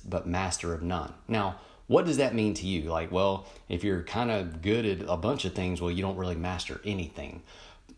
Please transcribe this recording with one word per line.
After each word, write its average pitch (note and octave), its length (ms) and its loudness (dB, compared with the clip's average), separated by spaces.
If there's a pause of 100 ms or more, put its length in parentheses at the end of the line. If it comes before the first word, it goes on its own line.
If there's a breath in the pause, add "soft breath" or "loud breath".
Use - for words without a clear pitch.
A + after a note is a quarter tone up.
but F#2 220 -2
master E2+ 480 0
of D#2+ 80 -4
none." E2+ 320 -2 (140)
Now, G2+ 320 0 (260 loud breath)
what E3+ 200 6
does C#3+ 120 2
that B2+ 160 4
mean G#2+ 200 4
to F2+ 120 -6
you? E2 240 0
Like, E2 200 0
well, G2 360 2 (220 loud breath)
if F#2 160 -2
you're F#2 180 2
kind A#2 280 0
of F2 320 -2
good A2 220 2
at G2 240 0
a F2+ 80 2
bunch A#2+ 280 0
of F#3 100 -2
things, F2+ 260 0
well, F2 100 0
you F2+ 120 0
don't F#2+ 140 -2
really F2+ 200 -2
master F2+ 480 -4
anything. D#2+ 580 -6 (560 loud breath)